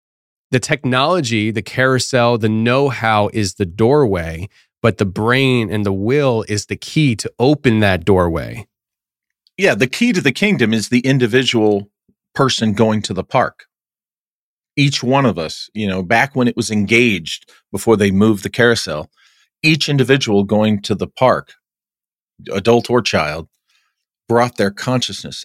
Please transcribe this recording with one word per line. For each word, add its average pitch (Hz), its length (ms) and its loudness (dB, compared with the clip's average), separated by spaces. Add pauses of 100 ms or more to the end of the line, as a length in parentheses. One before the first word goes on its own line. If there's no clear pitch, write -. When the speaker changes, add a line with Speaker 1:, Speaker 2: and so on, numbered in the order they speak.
(500)
Speaker 1:
the 127 100 0
technology, 131 920 -2
the 110 120 -4
carousel, 123 760 0
the 110 100 0
know-how 113 840 0
is 101 220 -4
the 101 120 -2
doorway, 95 800 0 (340)
but 110 140 2
the 104 80 0
brain 117 640 0
and 104 140 -2
the 98 80 -2
will 117 560 0
is 104 180 -4
the 104 100 -8
key 147 380 0
to - 240 -8
open 123 420 2
that 92 240 2
doorway. 85 640 0 (920)
Speaker 2:
Yeah, 180 160 2
the 196 120 2
key 240 280 0
to 180 80 0
the 139 100 2
kingdom 143 400 0
is 110 160 -2
the 123 120 2
individual 120 920 2 (440)
person 120 380 0
going 107 300 0
to - 100 -8
the - 100 -6
park. - 440 -4 (1120)
Each 139 220 2
one 131 240 2
of 85 120 0
us, - 360 -8
you 107 120 -4
know, 95 160 -2
back 113 320 0
when 123 140 0
it 117 80 -2
was 110 140 -4
engaged 104 800 0 (200)
before 107 260 0
they 101 140 2
moved 101 320 2
the - 160 -8
carousel, 117 520 0 (520)
each 156 260 0
individual 127 560 2
going 107 380 0
to 104 120 -4
the 92 120 -4 (180)
park, 98 300 0 (960)
adult 113 360 2
or 120 140 0
child, 82 460 -4 (800)
brought 120 280 0
their 101 140 0
consciousness. 113 760 -6